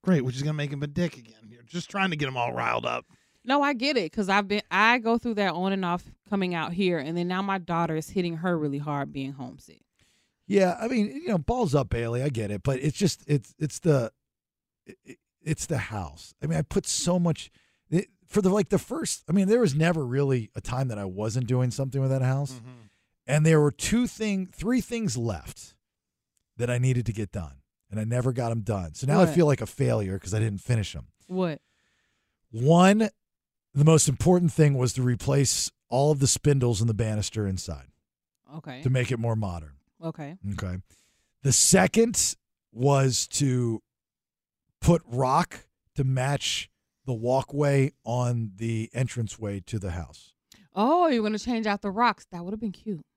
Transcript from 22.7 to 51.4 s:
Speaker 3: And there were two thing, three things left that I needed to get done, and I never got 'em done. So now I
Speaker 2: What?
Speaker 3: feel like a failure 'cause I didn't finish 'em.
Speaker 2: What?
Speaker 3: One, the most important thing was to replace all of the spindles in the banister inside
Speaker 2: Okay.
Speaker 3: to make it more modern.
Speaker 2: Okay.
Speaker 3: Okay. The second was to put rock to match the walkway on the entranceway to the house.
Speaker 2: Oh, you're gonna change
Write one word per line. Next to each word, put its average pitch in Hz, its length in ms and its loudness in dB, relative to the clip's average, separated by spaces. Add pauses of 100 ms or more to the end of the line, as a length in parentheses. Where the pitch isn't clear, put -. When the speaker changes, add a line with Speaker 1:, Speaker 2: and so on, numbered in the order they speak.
Speaker 3:
And 147 180 2
there 160 160 8
were 147 120 4
two - 340 0
thing, 202 480 -2
three 226 280 0
things 208 360 -4
left 113 560 -8 (840)
that 120 120 -2
I 123 80 0
needed 123 300 2
to 113 60 -2
get 104 180 -6
done, 73 300 -10 (280)
and 104 100 -6
I 110 40 -2
never 120 300 0
got 117 180 -4
'em 117 100 -2
done. 92 320 -4
So - 140 -6
now 147 140 4
I 175 40 8
Speaker 2:
What? 160 80 0
Speaker 3:
feel 165 140 4
like 139 140 2
a 113 40 -4
failure 107 540 -2
'cause 92 160 -6
I - 40 2
didn't 107 220 -2
finish 110 340 -2
'em. 67 120 -12 (180)
Speaker 2:
What? 180 340 -4 (920)
Speaker 3:
One, 180 580 6 (640)
the 143 120 4
most 160 240 8
important 175 420 4
thing 147 240 6
was 127 180 0
to 131 80 -4
replace 127 720 0 (180)
all 143 220 2
of 143 80 2
the 135 80 4
spindles 123 540 2
in 117 60 2
the 113 60 2
banister 107 540 -2
inside 80 400 -8 (720)
Speaker 2:
Okay. 139 240 -16
Speaker 3:
to 131 80 0
make 127 220 0
it 127 60 -2
more 113 180 -2
modern. 85 420 -8 (260)
Speaker 2:
Okay. 160 340 -10 (160)
Speaker 3:
Okay. 92 240 -6 (680)
The 135 100 2
second 196 840 2 (360)
was 131 560 2
to 123 540 0 (1000)
put 170 260 4
rock 131 600 0 (300)
to 139 80 -2
match 131 680 -2 (360)
the 127 80 -4
walkway 139 800 0 (120)
on 120 520 -2
the 113 380 -4
entranceway 110 680 -6
to 107 180 -8
the 92 120 -6
house. - 420 -12 (420)
Speaker 2:
Oh, 311 320 2
you're 240 160 2
gonna 214 160 -2
change 226 280 -4